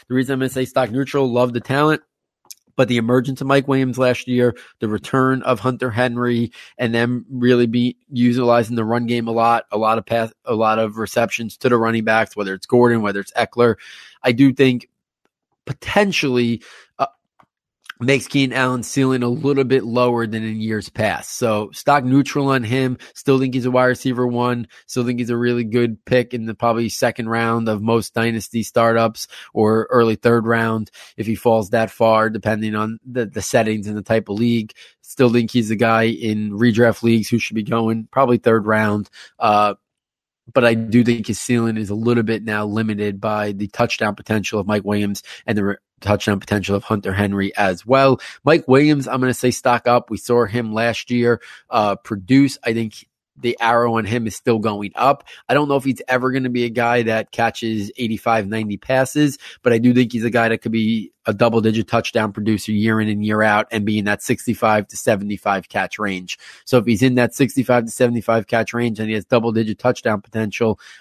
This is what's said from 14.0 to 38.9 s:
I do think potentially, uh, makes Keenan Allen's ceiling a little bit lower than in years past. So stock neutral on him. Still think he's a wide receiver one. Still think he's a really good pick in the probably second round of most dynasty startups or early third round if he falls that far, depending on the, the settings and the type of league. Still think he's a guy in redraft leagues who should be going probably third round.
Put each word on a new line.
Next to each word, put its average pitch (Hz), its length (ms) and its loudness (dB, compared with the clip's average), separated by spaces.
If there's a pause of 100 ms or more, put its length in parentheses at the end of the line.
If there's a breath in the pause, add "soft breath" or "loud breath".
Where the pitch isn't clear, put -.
I 127 120 0
do 131 200 4
think 127 360 2 (760)
potentially, 127 1000 -2 (340 loud breath)
uh, - 80 0 (960)
makes 131 240 0
Keenan 135 300 0
Allen's 127 320 -2
ceiling 131 340 0
a 120 60 0
little 135 360 0
bit 123 200 0
lower 120 420 0
than 110 160 -6
in 110 160 -6
years 110 300 -6
past. - 440 -4
So 107 400 -2
stock 143 300 0
neutral 139 460 0
on 131 160 0
him. 127 320 -2 (160 loud breath)
Still 135 260 2
think 131 140 -2
he's 127 140 -2
a 127 40 -2
wide 127 140 2
receiver 127 420 0
one. 120 420 -2 (180 soft breath)
Still 123 180 -4
think 120 140 -4
he's 120 100 -4
a 120 80 -2
really 120 280 0
good 117 420 -2
pick 123 260 0
in 113 140 -6
the 110 80 -8
probably 117 340 0
second 117 400 -4
round 117 400 -2
of 107 140 -2
most 113 320 0
dynasty 113 480 -4
startups 113 640 0 (240 loud breath)
or 110 380 2
early 117 260 2
third 117 300 2
round 113 440 -2 (280 loud breath)
if 104 80 -6
he 110 80 -2
falls 113 360 0
that 113 200 0
far, 110 400 2
depending 107 440 -2
on 110 300 -4
the, 123 220 -6
the 101 160 -8
settings 110 440 0
and 107 120 -6
the 104 40 -8
type 110 280 -2
of 101 80 -6
league. 117 340 0 (300 loud breath)
Still - 260 2
think 117 220 2
he's 110 200 0
a 110 60 -2
guy 113 280 2
in 107 480 -2
redraft 113 500 2
leagues 117 260 2
who 120 100 0
should - 160 -8
be 110 80 -2
going 113 480 -2
probably 123 280 2
third 113 260 2
round. 107 460 0 (280 loud breath)